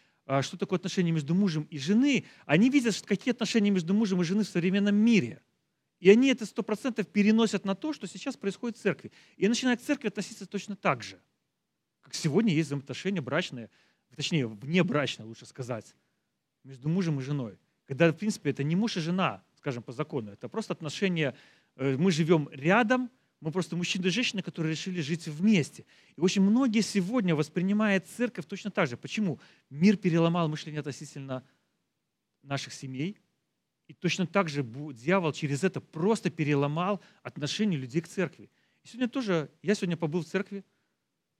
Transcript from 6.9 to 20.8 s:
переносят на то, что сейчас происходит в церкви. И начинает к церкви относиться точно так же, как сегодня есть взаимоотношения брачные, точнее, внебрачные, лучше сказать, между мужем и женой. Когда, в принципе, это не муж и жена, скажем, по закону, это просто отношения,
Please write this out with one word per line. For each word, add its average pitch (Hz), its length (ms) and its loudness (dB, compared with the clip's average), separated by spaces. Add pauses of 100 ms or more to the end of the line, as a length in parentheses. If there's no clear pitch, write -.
переносят 208 580 4
на 196 80 -2
то, 311 180 -6
что - 140 -12
сейчас - 320 -10
происходит 208 400 -8
в - 20 -20
церкви. 151 320 -4 (240)
И 175 100 2
начинает 240 340 2
к - 40 -20
церкви 277 240 -2
относиться 202 380 -10
точно 202 300 -10
так 131 260 0
же, - 180 -14 (800)
как - 140 -16
сегодня 165 400 2
есть 151 140 0
взаимоотношения 143 520 -6
брачные, 131 480 -4 (480)
точнее, 151 300 0
внебрачные, 139 800 -2
лучше 113 180 -18
сказать, 117 500 -12 (680)
между 135 260 -10
мужем 165 300 0
и 131 40 -4
женой. 127 360 -6 (260)
Когда, 160 280 4
в 165 40 -14
принципе, 208 340 -2
это 139 120 -4
не 156 140 0
муж 214 200 -2
и 175 40 -2
жена, 156 420 -2 (140)
скажем, 120 260 -8
по 135 100 -16
закону, 127 380 -6
это 110 180 -14
просто 214 240 -6
отношения, 160 640 -2 (380)